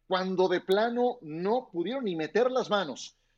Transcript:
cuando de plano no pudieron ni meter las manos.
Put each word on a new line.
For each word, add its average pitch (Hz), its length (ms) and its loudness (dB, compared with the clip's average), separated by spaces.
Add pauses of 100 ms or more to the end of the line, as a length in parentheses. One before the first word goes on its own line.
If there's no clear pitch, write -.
cuando 185 440 2
de 175 120 0
plano 240 600 0
no 180 500 -4
pudieron 208 340 -4
ni 180 100 -2
meter 208 360 2
las 254 180 0
manos. 185 480 -4 (200)